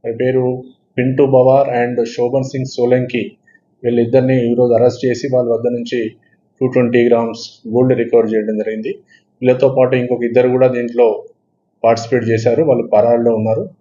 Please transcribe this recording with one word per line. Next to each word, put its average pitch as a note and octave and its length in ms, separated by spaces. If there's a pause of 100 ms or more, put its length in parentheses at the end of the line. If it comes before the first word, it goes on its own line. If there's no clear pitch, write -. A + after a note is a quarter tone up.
వారి A#2 120
పేరు B2+ 460 (340)
పింటూ C3 280
బవార్ C3 440
and A#2+ 360
శోభన్ B2 380
సింగ్ B2+ 220
సోలంకి, B2 640 (520)
వీళ్ళిద్దరిని A#2+ 680
ఈరోజు A#2+ 220
అరెస్ట్ B2 320
చేసి B2 220
వాళ్ళ B2+ 220
వద్ద A#2 180
నుంచి A#2+ 420 (520)
టూ C3 60
ట్వంటీ A#2+ 400
గ్రామ్స్ A#2 680
గోల్డ్ B2+ 240
రికవర్ A2+ 360
చేయడం G#2+ 240
జరిగింది. A2 320 (520)
వీళ్ళతో B2+ 280
పాటు C3 260
ఇంకొక B2 280
ఇద్దరు B2 260
కూడా B2+ 180
దీంట్లో A#2+ 560 (600)
పార్టిసిపేట్ A#2 420
చేశారు, A#2 380
వాళ్ళు B2 240
పరారీలో A#2 480
ఉన్నారు. A2 340 (120)